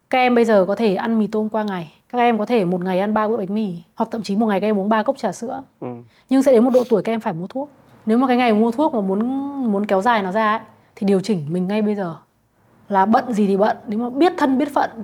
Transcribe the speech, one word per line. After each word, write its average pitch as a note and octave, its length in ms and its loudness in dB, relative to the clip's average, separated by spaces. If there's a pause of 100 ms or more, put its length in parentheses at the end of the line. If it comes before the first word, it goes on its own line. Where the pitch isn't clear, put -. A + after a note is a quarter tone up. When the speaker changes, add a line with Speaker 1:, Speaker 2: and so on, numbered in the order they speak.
Speaker 1:
các C4 80 2
em B3 180 4
bây A#3 100 4
giờ G#3 220 4
có G3+ 80 -2
thể G#3 200 0
ăn A3+ 240 -2
mì G#3 80 0
tôm G#3+ 220 -4
qua G#3+ 140 -4
ngày, F#3 300 -8 (160)
các B3 100 -6
em A#3+ 180 4
có G#3 80 -2
thể A3 200 0
một F3+ 160 0
ngày F#3 180 -2
ăn G#3 140 -2
ba G#3+ 140 0
bữa A3 100 -2
bánh G3 160 -6
mì, G#3 220 -4 (200)
hoặc A3+ 160 -4
thậm A3+ 120 -8
chí G3 120 -4
một A3+ 100 2
ngày G3 160 0
các G3+ 60 -2
em G#3+ 120 0
uống F#3+ 100 -2
ba A3 140 2
cốc C4+ 140 -2
trà G3+ 140 -4
sữa. C4 320 -10 (160)
Speaker 2:
Ừ. B2+ 80 -10 (420)
Speaker 1:
Nhưng C4+ 140 4
sẽ C#4 80 6
đến A3+ 120 6
một C4 100 4
độ B3 160 4
tuổi G3+ 120 2
các A3 120 -2
em A3+ 60 -2
phải G#3+ 140 -6
mua E3+ 140 -8
thuốc. C#4 220 -8 (360)
Nếu A3 120 2
mà C4+ 100 2
cái B3 100 2
ngày B3 160 2
mua A3+ 180 2
thuốc D4+ 220 0
mà A3+ 80 -2
muốn, F#3+ 180 -2 (520)
muốn G3+ 140 0
kéo G3 160 0
dài A3 220 0
nó F#3 80 -4
ra G#3+ 200 0
ấy, A3+ 80 -2 (360)
thì - 120 -6
điều G3 140 4
chỉnh F3+ 280 -4
mình F3+ 180 -2
ngay G#3 140 -2
bây G#3+ 140 0
giờ. F3 200 -6 (760)
Là G3 160 4
bận B3+ 280 2
gì G3+ 140 2
thì F#3+ 100 2
bận, G3+ 200 2 (100)
nếu A3 120 -4
mà A#3+ 100 -4
biết D4 280 2
thân C4+ 200 2
biết D4 160 -2
phận - 160 0 (140)